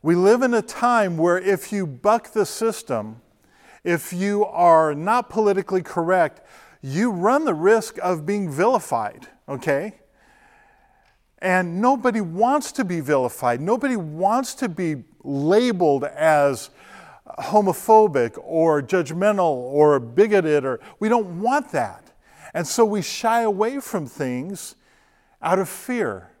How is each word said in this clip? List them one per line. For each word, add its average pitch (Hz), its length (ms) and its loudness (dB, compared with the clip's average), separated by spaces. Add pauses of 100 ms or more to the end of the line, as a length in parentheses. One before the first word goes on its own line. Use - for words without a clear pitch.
We 165 120 2
live 202 260 4
in 247 140 0
a 214 80 0
time 233 520 0
where 170 220 2
if 190 340 -2
you 202 140 -4
buck 202 460 -2
the 208 140 0
system, 117 760 -6 (640)
if 170 280 -2
you 202 340 0
are 160 500 4
not 214 340 -2
politically 196 540 0
correct, 170 580 0 (400)
you 175 300 -2
run 220 340 0
the 226 80 0
risk 208 480 0
of 175 240 -2
being 196 240 -4
vilified, 143 800 -2 (200)
okay? 139 520 -4 (1400)
And 180 440 -2
nobody 247 380 0
wants 214 540 -2
to 254 100 -4
be 175 160 -4
vilified. 127 640 -2
Nobody 240 340 -2
wants 190 600 -4
to 240 140 -4
be 156 340 -4 (200)
labeled 160 800 2
as 143 680 0 (680)
homophobic 190 1040 2
or 160 400 2
judgmental 175 720 0
or 139 460 4
bigoted, 151 680 2
or, 127 140 -4 (200)
we 214 100 -2
don't 202 300 -2
want 254 340 -2
that. 110 380 -6 (440)
And 165 120 -4
so - 160 2
we 208 200 0
shy 233 400 -2
away 220 360 -2
from 170 280 -6
things 135 680 -8 (680)
out 180 160 0
of 190 100 -4
fear. 147 720 -6